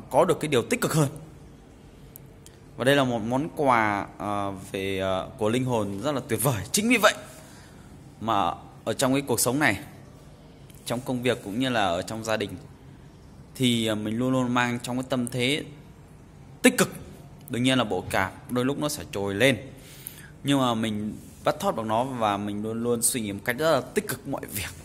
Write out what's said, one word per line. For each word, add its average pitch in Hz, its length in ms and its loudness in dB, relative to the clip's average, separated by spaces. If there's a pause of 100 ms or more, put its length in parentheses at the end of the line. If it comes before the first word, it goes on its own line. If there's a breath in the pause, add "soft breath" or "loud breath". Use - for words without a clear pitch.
có 147 160 6
được 165 140 2
cái 151 80 -2
điều 135 140 4
tích 240 200 0
cực 147 120 0
hơn. 147 160 4 (1700 loud breath)
Và 117 80 0
đây 139 100 6
là 143 80 4
một 120 160 0
món 127 360 -2
quà, 110 520 2 (100)
ờ, 101 340 -2 (200)
về, 95 280 -2
ờ, 95 380 -2
của 107 120 2
linh 127 160 0
hồn 104 360 -2
rất 143 100 -2
là 135 160 -2
tuyệt 110 160 -2
vời. 110 280 2
Chính 214 180 2
vì 247 80 6
vậy 196 160 6 (1080 loud breath)
mà 104 320 2 (320)
ở 113 80 0
trong 131 200 2
cái 139 80 2
cuộc 123 180 0
sống 123 200 2
này, 117 200 2 (1040)
trong 120 140 -2
công 123 220 -4
việc 120 220 0
cũng 104 160 -6
như 131 100 0
là 113 160 2
ở 90 160 2
trong 110 220 -6
gia 110 140 0
đình 104 120 -2 (1080)
thì, 120 320 4
ờ, 107 80 2
mình 107 220 -4
luôn 127 140 0
luôn 127 220 2
mang 120 260 2
trong 123 180 -4
cái 127 120 -4
tâm 123 180 0
thế 131 360 0 (960)
tích 254 160 6
cực. 180 120 4 (600)
Đương 120 140 0
nhiên 131 140 6
là 123 60 4
bộ 98 260 0
cảm 95 220 2 (180)
đôi 123 160 0
lúc 143 140 0
nó 151 100 0
sẽ - 220 -8
trồi 101 240 -2
lên, 120 220 6 (840 loud breath)
nhưng 139 160 4
mà 127 140 4
mình 107 440 -2 (260)
bắt 151 160 2
thoát 196 160 0
bằng 110 120 -4
nó 110 160 2
và 113 340 0
mình 104 260 -4
luôn 113 200 -4
luôn 120 180 2
suy 113 200 0
nghĩ 104 100 -4
một 101 140 -6
cách 123 140 0
rất 156 120 4
là 135 100 4
tích - 260 -4
cực - 200 -8
mọi - 180 -6
việc. - 240 -6 (140)